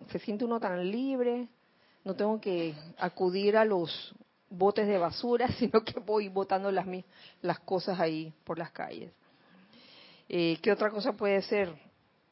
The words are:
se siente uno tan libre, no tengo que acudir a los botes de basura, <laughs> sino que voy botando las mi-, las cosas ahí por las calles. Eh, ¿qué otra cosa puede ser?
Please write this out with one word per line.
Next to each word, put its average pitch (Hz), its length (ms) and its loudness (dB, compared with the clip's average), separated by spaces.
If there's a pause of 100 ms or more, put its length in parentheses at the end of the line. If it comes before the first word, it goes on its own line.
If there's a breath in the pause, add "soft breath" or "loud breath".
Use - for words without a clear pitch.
se - 80 -6
siente 208 260 -4
uno 233 160 0
tan 180 300 -2
libre, 247 580 -2 (560 soft breath)
no 190 120 -4
tengo 214 260 0
que 170 320 -2 (240)
acudir 190 580 2
a 220 80 8
los 185 520 -2 (340)
botes 202 380 2
de 202 100 4
basura, 240 500 2
<laughs> - 120 0
sino 226 240 4
que - 160 -8
voy 208 300 -2
botando 190 420 0
las 190 160 0
mi-, 185 180 -8 (380 loud breath)
las 175 160 0
cosas 180 400 -2
ahí 160 340 -2 (100)
por 165 140 -8
las 165 140 -10
calles. - 420 -12 (1120 loud breath)
Eh, 165 360 2
¿qué 220 80 4
otra 208 180 2
cosa 214 240 -2
puede 202 300 2
ser? 196 280 0 (600)